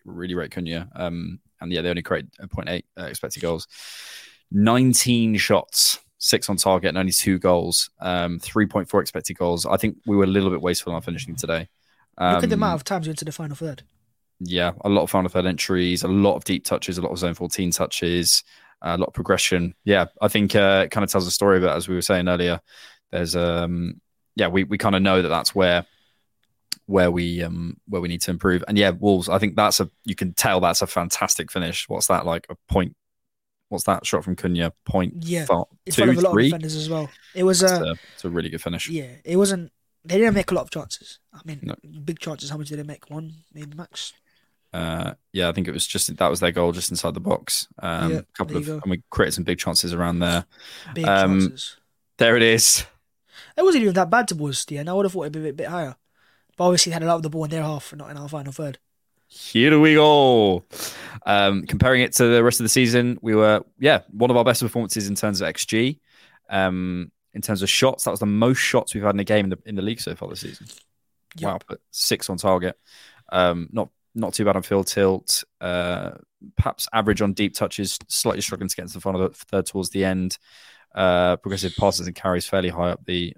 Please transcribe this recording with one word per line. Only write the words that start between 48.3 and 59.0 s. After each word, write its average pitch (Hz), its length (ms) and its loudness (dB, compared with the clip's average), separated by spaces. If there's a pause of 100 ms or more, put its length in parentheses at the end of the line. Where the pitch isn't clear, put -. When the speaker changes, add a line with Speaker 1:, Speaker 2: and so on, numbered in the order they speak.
Speaker 1:
couple 160 160 -6
Speaker 2:
there 87 80 -4
you 156 120 -8
Speaker 1:
of, 151 60 -8
Speaker 2:
go. - 40 -16
Speaker 1:
and 95 80 -4
we 90 180 -4
created 80 220 2
some 87 140 -6
big 90 120 -2
chances 85 360 -4
around 87 260 -2
there. 87 260 0 (480)
Speaker 2:
Big 165 140 -4
Speaker 1:
Um, 95 320 4
Speaker 2:
chances. - 380 -4 (400)
Speaker 1:
there 117 180 6
it 117 80 6
is. 113 420 4 (720)
Speaker 2:
It 320 60 2
wasn't 330 200 6
even 190 120 2
that 185 140 2
bad 226 180 2
towards 147 380 -4
the 147 120 -10
end. 151 120 -8
I 180 40 -4
would 196 120 2
have 185 80 -2
thought 180 100 -4
it'd 147 100 -8
be 156 60 -8
a 156 40 -8
bit, 147 120 -6
bit - 140 -6
higher. 160 260 -6 (640)
But 175 80 2
obviously, 175 240 4
they 165 60 -4
had 160 80 -4
a 165 40 -2
lot 170 80 4
of 160 80 -2
the 156 60 -4
ball 156 160 -4
in 151 60 -4
their 160 120 -4
half, 151 320 -8
not 147 160 -16
in 147 60 -14
our 143 120 -14
final 143 220 -10
third. 143 260 -10 (500)